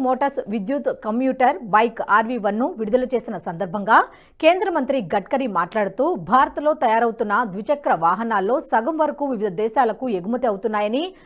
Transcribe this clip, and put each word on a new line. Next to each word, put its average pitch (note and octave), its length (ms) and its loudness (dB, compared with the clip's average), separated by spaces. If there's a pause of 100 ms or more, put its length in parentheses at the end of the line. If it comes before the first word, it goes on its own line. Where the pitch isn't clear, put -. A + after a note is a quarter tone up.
మోటార్స్ C4 340 0 (140)
విద్యుత్ A#3+ 360 -2 (140)
కమ్యూటర్ B3+ 540 2 (160)
బైక్ A3+ 260 2 (160)
ఆర్వీ A3+ 300 0
వన్ G#3 160 0
ను C#4 40 0 (140)
విడుదల A#3 320 0
చేసిన A3+ 240 -4 (120)
సందర్భంగా G3 500 0 (460)
కేంద్ర F#4 240 4 (100)
మంత్రి C4+ 200 0 (140)
గడ్కరీ B3 360 -2 (100)
మాట్లాడుతూ, G3 480 0 (260)
భారత్లో C#4+ 400 4 (120)
తయారవుతున్న A3+ 520 2 (160)
ద్విచక్ర G3 400 -2 (140)
వాహనాల్లో G#3+ 520 2 (140)
సగం C4+ 320 0
వరకు C#4+ 300 -2
వివిధ G#3 160 -2 (120)
దేశాలకు A3+ 440 0 (140)
ఎగుమతి A#3 320 -2
అవుతున్నాయని, G#3+ 520 -2 (220)